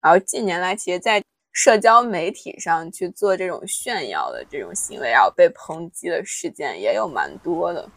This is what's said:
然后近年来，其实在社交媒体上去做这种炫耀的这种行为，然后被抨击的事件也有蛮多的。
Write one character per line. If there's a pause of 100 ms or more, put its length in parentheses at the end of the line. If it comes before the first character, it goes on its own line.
然
后
近
年
来，
其
实
在 (300)
社
交
媒
体
上
去
做
这
种
炫
耀
的
这
种
行
为，
然
后
被
抨
击
的
事
件
也
有
蛮
多
的。 (120)